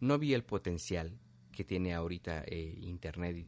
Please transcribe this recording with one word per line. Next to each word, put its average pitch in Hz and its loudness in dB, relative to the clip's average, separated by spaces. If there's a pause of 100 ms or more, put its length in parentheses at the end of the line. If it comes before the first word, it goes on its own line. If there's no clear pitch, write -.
no 139 6
vi 147 4
el 123 6
potencial 87 -2 (340)
que 95 -4
tiene 90 2
ahorita, 85 -2
eh, 82 -4
internet 87 -4